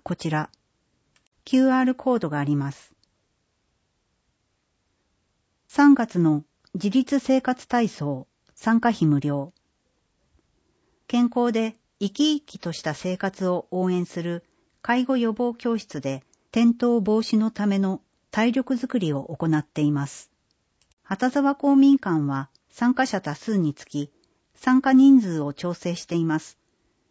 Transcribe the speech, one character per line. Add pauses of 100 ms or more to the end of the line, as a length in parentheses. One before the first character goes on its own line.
こ
ち
ら。 (920)
キ
ュ
ー
ア
ー
ル
コ
ー
ド
が
あ
り
ま
す。 (2750)
三
月
の (300)
自
立
生
活
体
操、 (280)
参
加
費
無
料。 (1500)
健
康
で (220)
生
き
生
き
と
し
た
生
活
を
応
援
す
る (360)
介
護
予
防
教
室
で、 (300)
転
倒
防
止
の
た
め
の (280)
体
力
づ
く
り
を
行
っ
て
い
ま
す。 (720)
旗
沢
公
民
館
は (200)
参
加
者
多
数
に
つ
き、 (420)
参
加
人
数
を
調
整
し
て
い
ま
す。 (540)